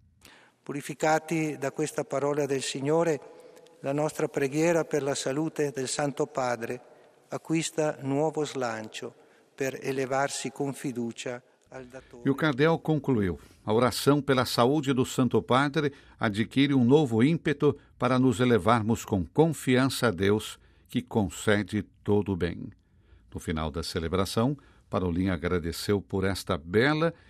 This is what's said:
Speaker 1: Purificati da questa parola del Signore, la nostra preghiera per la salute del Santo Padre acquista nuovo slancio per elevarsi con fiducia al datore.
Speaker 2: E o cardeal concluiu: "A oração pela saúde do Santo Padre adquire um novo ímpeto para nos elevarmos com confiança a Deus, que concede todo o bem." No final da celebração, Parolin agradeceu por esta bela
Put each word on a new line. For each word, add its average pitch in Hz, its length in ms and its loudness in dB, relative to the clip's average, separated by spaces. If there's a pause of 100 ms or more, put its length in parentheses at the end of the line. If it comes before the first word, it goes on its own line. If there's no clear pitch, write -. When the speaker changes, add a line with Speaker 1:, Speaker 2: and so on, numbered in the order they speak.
(640)
Speaker 1:
Purificati 156 960 -2
da 135 140 -4
questa 151 320 -4
parola 143 420 -2
del 135 160 -2
Signore, 151 600 0 (600)
la 139 120 -4
nostra 151 340 -2
preghiera 156 560 0
per 147 200 -2
la 139 120 -2
salute 147 560 -4
del 131 160 -6
Santo 147 380 -2
Padre 123 560 -4 (480)
acquista 151 720 -2
nuovo 143 420 -2
slancio 117 680 -6 (420)
per 131 260 -4
elevarsi 135 720 -2
con 139 220 -4
fiducia 123 680 -8 (280)
al 131 160 -16
datore. 123 400 -18
Speaker 2:
E 139 40 4
o 139 60 2
cardeal 151 440 2
concluiu: 120 600 0 (240)
"A 107 80 -2
oração 123 500 4
pela 131 240 2
saúde 135 480 2
do 127 120 0
Santo 120 360 2
Padre 143 520 0 (260)
adquire 113 540 2
um 131 100 4
novo 120 380 4
ímpeto 147 560 2 (200)
para 127 200 2
nos 127 220 4
elevarmos 113 640 4
com 98 200 0
confiança 131 840 2
a 110 40 4
Deus, 98 460 0 (320)
que 123 120 -2
concede 104 800 0 (200)
todo 101 280 2
o 95 40 -2
bem." 87 360 -6 (600)
No 80 60 -10
final 80 300 -2
da 78 140 -6
celebração, 95 760 -2 (320)
Parolin 92 400 0
agradeceu 87 720 -2
por 95 220 -4
esta 95 340 -2
bela 135 560 0 (160)